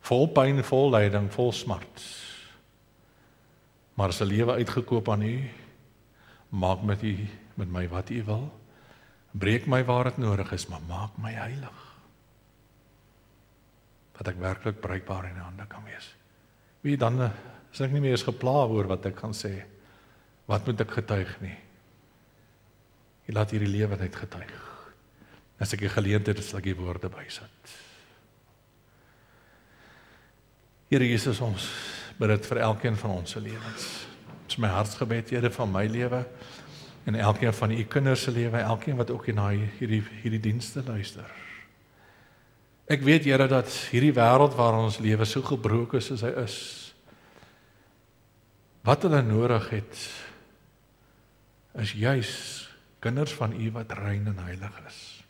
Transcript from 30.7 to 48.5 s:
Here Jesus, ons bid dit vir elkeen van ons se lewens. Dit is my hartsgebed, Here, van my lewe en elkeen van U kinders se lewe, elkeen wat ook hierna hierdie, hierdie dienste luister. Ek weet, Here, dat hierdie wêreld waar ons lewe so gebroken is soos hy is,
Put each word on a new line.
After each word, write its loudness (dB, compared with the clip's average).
Here 4
Jesus, 2
ons -2
bid 4
dit 2
vir -2
elkeen 0
van -4
ons -8
se -6
lewens. -10
Dit -6
is -2
my 4
hartsgebed, -2
Here, 2
van -2
my 2
lewe 0
en 0
elkeen 4
van 0
U 0
kinders 2
se -2
lewe, 0
elkeen 0
wat 0
ook -4
hierna 0
hierdie, 0
hierdie -2
dienste -2
luister. -8
Ek 2
weet, 8
Here, 8
dat 4
hierdie 6
wêreld 8
waar 6
ons 2
lewe 4
so -2
gebroken 0
is -4
soos -4
hy -2
is, -8